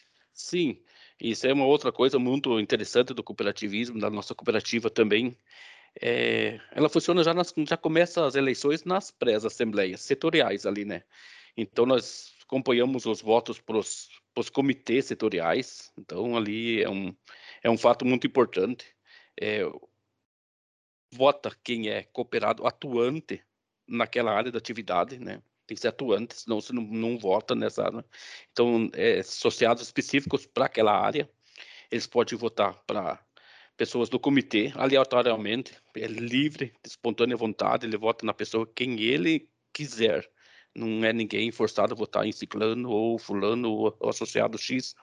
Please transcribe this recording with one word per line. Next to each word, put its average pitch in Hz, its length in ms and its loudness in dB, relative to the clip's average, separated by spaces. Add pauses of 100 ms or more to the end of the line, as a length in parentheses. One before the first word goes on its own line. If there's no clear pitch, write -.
(320)
Sim, - 500 -2 (380)
isso 113 260 -2
é 135 60 4
uma 139 120 2
outra 139 280 4
coisa 131 260 4
muito 127 400 2
interessante 120 560 2
do - 80 -6
cooperativismo, 107 800 -4
da 107 100 -2
nossa 104 240 -8
cooperativa 110 560 -2
também. 117 480 2 (640)
É, 113 580 -2 (140)
ela 147 160 2
funciona 175 340 2
já 165 100 4
nas, 175 240 -2
já 160 200 -2
começa 165 500 2
as 127 80 0
eleições 139 500 0
nas 185 280 -2
pré-assembleias 107 880 0
setoriais 139 640 0
ali, 101 180 -2
né? 92 200 -8 (520)
Então, 117 300 2
nós - 560 0
acompanhamos 127 640 0
os 107 160 -2
votos 113 380 2
pros, - 480 -4 (260)
pros 117 160 -4
comitês 135 560 0
setoriais. 101 920 -2
Então, 104 400 -6
ali 110 460 -2
é 98 80 0
um, 98 240 -6 (480)
é 117 80 4
um 113 80 4
fato 120 260 4
muito 143 220 2
importante. 120 600 2 (540)
É, 107 220 -2 (1500)
vota 127 500 2
quem 113 260 -4
é 107 140 -4
cooperado 113 640 -2
atuante 131 760 -2 (460)
naquela 117 460 -2
área 113 180 0
da 117 80 -6
atividade, 104 600 -2
né? 101 220 -12 (260)
Tem 113 80 -12
que - 60 -14
ser 120 80 -2
atuante, 117 460 -2
senão 110 260 -4
você - 120 -10
não, 123 100 -2
não 113 360 -4
vota - 360 0
nessa 110 300 -2
área. 104 200 -4 (480)
Então, 120 420 2
é, 92 260 2
associados 120 640 0
específicos 139 640 -2
pra 131 200 -2
aquela 110 260 4
área, 104 360 0 (640)
eles 117 160 -4
podem 113 320 0
votar 104 360 0 (120)
pra 95 380 -4 (520)
pessoas 117 320 -2
do 127 120 -2
comitê, 135 560 2
aleatoriamente, 123 1000 2 (220)
é 107 100 -6
livre, 123 640 -2 (100)
de - 80 -20
espontânea 117 460 -2
vontade, 110 500 0
ele 107 100 -4
vota 110 300 -2
na 104 80 0
pessoa - 400 -4
quem 123 260 -4
ele 151 480 2 (240)
quiser. 113 580 -2 (460)
Não 113 280 -2
é 113 80 2
ninguém 110 380 -2
forçado 107 440 0
a - 20 -8
votar 104 300 -2
em 107 60 -2
ciclano 113 580 -4
ou 110 280 0
fulano 107 540 0
ou 107 360 0
associado 113 500 -2
X - 440 -6